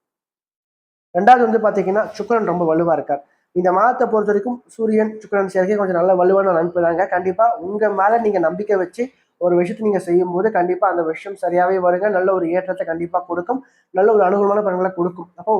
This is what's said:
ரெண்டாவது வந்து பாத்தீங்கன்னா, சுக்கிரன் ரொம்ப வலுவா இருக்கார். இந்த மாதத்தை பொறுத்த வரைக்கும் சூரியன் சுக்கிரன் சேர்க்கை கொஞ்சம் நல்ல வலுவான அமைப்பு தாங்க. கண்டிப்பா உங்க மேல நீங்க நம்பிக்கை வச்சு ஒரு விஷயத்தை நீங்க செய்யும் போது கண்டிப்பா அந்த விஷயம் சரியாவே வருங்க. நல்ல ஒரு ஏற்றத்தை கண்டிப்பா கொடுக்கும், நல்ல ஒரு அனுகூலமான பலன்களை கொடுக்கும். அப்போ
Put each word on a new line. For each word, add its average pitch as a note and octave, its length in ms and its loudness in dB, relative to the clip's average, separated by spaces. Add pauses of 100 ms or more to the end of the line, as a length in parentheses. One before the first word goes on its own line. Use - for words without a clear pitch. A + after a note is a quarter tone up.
(1160)
ரெண்டாவது A#3+ 320 6
வந்து A3 140 2
பாத்தீங்கன்னா, G3 420 0 (140)
சுக்கிரன் G#3 340 -2
ரொம்ப F3 180 -2
வலுவா E3 240 2
இருக்கார். C#3+ 300 -2 (340)
இந்த F3+ 160 2
மாதத்தை A#3 380 2
பொறுத்த G#3+ 220 0
வரைக்கும் A#3+ 340 -2
சூரியன் G#3+ 520 0
சுக்கிரன் G3 360 -4
சேர்க்கை F#3+ 220 2
கொஞ்சம் F#3 220 0
நல்ல F3+ 160 2
வலுவான F#3 380 4
அமைப்பு F3 340 0
தாங்க. E3+ 200 0
கண்டிப்பா F#3 400 0 (120)
உங்க G#3 320 -2
மேல G3+ 280 2
நீங்க G#3 200 0
நம்பிக்கை G3 380 -2
வச்சு F#3 260 -4 (380)
ஒரு F3 160 0
விஷயத்தை F#3 280 0
நீங்க G3+ 160 0
செய்யும் F3+ 340 0
போது F#3+ 160 0
கண்டிப்பா F3+ 380 0
அந்த E3+ 140 -2
விஷயம் D#3+ 340 -8
சரியாவே F3+ 440 0
வருங்க. F3+ 260 0 (100)
நல்ல F#3 180 0
ஒரு F3+ 120 0
ஏற்றத்தை F3+ 400 -4
கண்டிப்பா E3+ 340 -6
கொடுக்கும், F3 400 -6 (340)
நல்ல F#3+ 180 4
ஒரு G#3 120 4
அனுகூலமான G3+ 380 2
பலன்களை F#3 300 -2
கொடுக்கும். F3 440 -6
அப்போ G3 240 -4